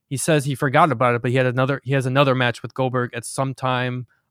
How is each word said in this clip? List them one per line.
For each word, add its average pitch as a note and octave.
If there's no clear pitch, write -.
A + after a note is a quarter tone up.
he C3+
says D3+
he C#3
forgot D3
about B2
it, A#2
but B2+
he B2+
had C3
another, C3
he C3
has C3
another C3
match A#2+
with -
Goldberg B2
at A#2+
some C3+
time B2+